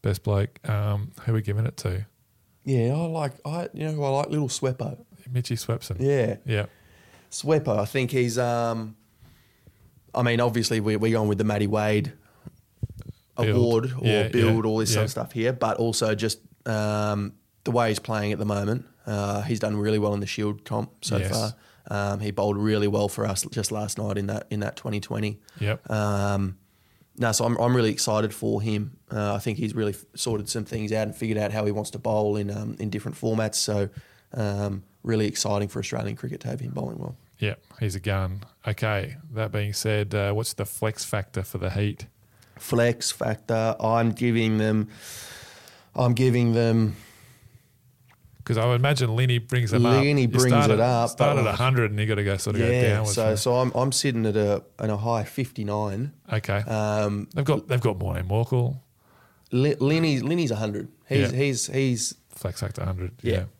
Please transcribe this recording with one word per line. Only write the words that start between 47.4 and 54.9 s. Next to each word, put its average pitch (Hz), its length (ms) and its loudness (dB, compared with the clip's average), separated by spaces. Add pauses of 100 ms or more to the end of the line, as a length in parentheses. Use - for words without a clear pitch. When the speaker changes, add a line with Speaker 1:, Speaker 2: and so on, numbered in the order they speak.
Speaker 1:
'Cause 113 60 2
I 113 80 2
would 123 100 4
imagine 127 400 2
Linney 123 220 2
brings 117 340 0
them 117 140 6
up. 131 180 6
Speaker 2:
Linney 143 200 4
Speaker 1:
You 123 40 4
Speaker 2:
brings 127 200 4
Speaker 1:
start 139 240 6
Speaker 2:
it - 20 8
Speaker 1:
at, 107 80 6
Speaker 2:
up, 117 280 4
Speaker 1:
start 143 280 2
Speaker 2:
but 117 100 4
Speaker 1:
at 101 60 2
a - 20 0
hundred 123 360 4
and 104 80 -2
you 107 60 2
gotta 104 180 0
go 98 140 2
sort 101 200 -2
of - 40 2
go 117 80 4
Speaker 2:
Yeah, 123 200 4
Speaker 1:
downwards 104 260 2
Speaker 2:
so, 110 120 2
Speaker 1:
from 107 100 2
Speaker 2:
so 120 180 2
I'm, 127 180 2
I'm 127 200 2
sitting 117 320 0
at 107 100 2
a, 101 280 2 (140)
at 110 120 -2
a 104 80 0